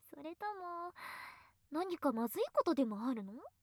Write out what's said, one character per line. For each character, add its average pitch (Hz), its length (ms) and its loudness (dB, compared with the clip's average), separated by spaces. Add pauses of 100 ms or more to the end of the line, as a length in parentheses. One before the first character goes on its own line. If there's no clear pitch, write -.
(140)
そ 285 80 -14
れ 320 140 -8
と - 80 -8 (100)
も、 349 380 -6 (760)
何 349 260 0
か 277 160 4
ま 226 160 2
ず 349 120 -2
い - 20 6 (100)
こ 571 120 6
と 339 100 6
で 269 100 6
も 214 220 -2
あ 262 80 2
る 208 100 -4
の？ 196 80 -12 (300)